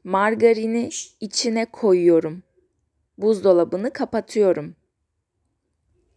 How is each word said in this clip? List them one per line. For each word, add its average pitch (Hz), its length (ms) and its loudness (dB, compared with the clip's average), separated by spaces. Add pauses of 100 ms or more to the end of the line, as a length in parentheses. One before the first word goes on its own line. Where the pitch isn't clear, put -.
Margarini 220 840 0 (300)
içine 226 440 -4
koyuyorum. 175 800 2 (760)
Buzdolabını 190 760 2
kapatıyorum. 196 840 -2 (1400)